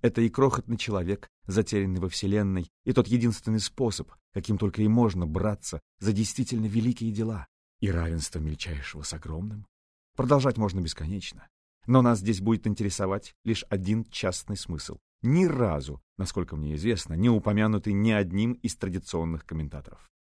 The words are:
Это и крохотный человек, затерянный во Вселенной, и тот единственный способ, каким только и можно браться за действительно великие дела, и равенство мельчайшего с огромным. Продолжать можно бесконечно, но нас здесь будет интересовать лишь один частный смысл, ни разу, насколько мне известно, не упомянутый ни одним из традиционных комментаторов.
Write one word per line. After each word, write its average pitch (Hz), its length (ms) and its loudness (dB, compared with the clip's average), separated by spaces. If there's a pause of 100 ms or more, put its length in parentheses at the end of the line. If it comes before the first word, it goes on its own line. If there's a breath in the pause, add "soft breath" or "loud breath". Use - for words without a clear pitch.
Это 117 160 4
и 117 80 6
крохотный 127 480 2
человек, 98 540 -4 (160)
затерянный 98 520 0
во 90 120 -2
Вселенной, 98 580 0 (160)
и 127 80 0
тот - 160 4
единственный 113 500 2
способ, - 540 -2 (220)
каким 101 240 -2
только 104 240 0
и 107 40 4
можно 107 400 4
браться 92 540 -4 (180)
за 104 140 2
действительно 110 540 0
великие 113 440 0
дела, 107 360 -4 (340)
и 101 100 2
равенство 82 480 -2
мельчайшего 76 640 -6
с - 120 -8
огромным. 95 520 -8 (480)
Продолжать 131 440 2
можно 98 220 0
бесконечно, 87 680 -6 (380)
но 127 160 6
нас 120 160 4
здесь 98 240 0
будет 110 240 2
интересовать 101 680 -2 (100)
лишь 113 260 -2
один 104 340 0
частный - 540 -6
смысл, - 400 -8 (240)
ни 160 240 6
разу, 82 560 0 (160)
насколько 92 360 -4
мне 76 200 -4
известно, 87 400 -2
не 104 160 4
упомянутый 107 640 2
ни 104 160 4
одним 104 420 2
из 117 240 -6
традиционных 82 680 -4
комментаторов. 73 640 -10 (160)